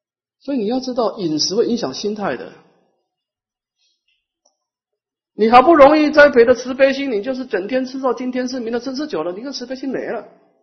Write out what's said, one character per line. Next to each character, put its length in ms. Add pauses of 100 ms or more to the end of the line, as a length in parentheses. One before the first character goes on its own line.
(400)
所 140
以 40
你 100
要 120
知 140
道， 240
饮 220
食 160
会 100
影 120
响 160
心 220
态 220
的。 160 (2750)
你 160
好 120
不 140
容 220
易 120
栽 200
培 160
的 100
慈 180
悲 200
心， 180
你 100
就 120
是 120
整 220
天 180
吃 140
肉， 140
今 180
天 160
吃， 120
明 120
天 80
吃， 160
吃 120
久 160
了， 100
你 80
看 100
慈 140
悲 100
心 140
没 160
了。 220 (360)